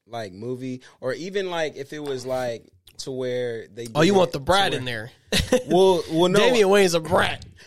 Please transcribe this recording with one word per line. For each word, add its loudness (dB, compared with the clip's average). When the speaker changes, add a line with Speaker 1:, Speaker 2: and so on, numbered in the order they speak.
Speaker 1:
like, -10
movie, -8
or -4
even, -6
like, -4
if -12
it -10
was, -6
like, -6
to -10
where -6
they -12
Speaker 2:
Oh, 2
you 6
Speaker 1:
did 4
Speaker 2:
want 4
Speaker 1:
it -14
Speaker 2:
the -4
brat 2
Speaker 1:
to -4
Speaker 2:
in -6
Speaker 1:
where -8
Speaker 2:
there. 2
<laughs> -14
Speaker 1:
Well, 4
well, 4
no. 4
Speaker 2:
Damian 4
Wayne's 4
a 2
brat. -2